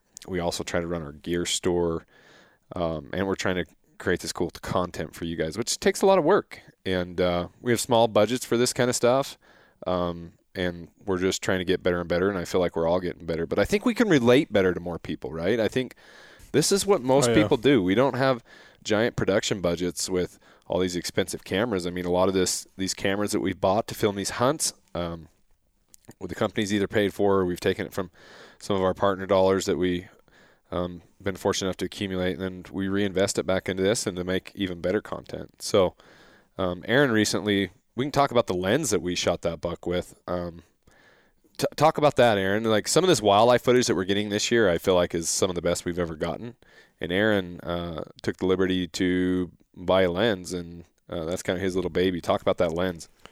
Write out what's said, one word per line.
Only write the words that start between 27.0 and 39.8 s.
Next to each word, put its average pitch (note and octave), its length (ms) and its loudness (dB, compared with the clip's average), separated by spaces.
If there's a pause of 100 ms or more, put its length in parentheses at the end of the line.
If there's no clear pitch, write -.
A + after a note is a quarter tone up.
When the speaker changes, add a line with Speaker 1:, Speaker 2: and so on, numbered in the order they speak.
Speaker 1:
for G2 260 2
or F#2 60 2
we've F2 140 -4
taken F#2+ 280 -2
it - 60 -18
from F#2 180 -8 (480)
some - 160 -2
of F#2+ 80 0
our F#2 100 2
partner F#2+ 320 0
dollars F#2+ 400 4
that F2+ 120 0
we, F2+ 300 -2 (640)
um, F2+ 300 -6 (200)
been F#2+ 140 -6
fortunate G2 320 -2
enough F#2 100 -4
to F#2+ 80 -4
accumulate, F#2 520 -4
and F2+ 40 -8
then F#2 300 -8
we F#2+ 160 -4
reinvest G2 520 0
it - 80 -2
back F#2 200 0
into F#2+ 160 -2
this G#2+ 220 2
and F#2 120 -4
to F2+ 60 -4
make F2+ 320 -4
even F#2 240 -4
better F2+ 220 -2
content. - 600 -12
So, F#2 340 2 (640)
um, F2+ 280 -4
Aaron C3 240 4
recently, G2+ 600 0 (240)
we A#2+ 100 -2
can C#3+ 60 -6
talk C#3 180 2
about A#2+ 160 2
the - 80 -4
lens G#2 380 0
that G2 100 2
we F2 140 -4
shot F2 260 0
that E2+ 200 -4
buck E2+ 260 -8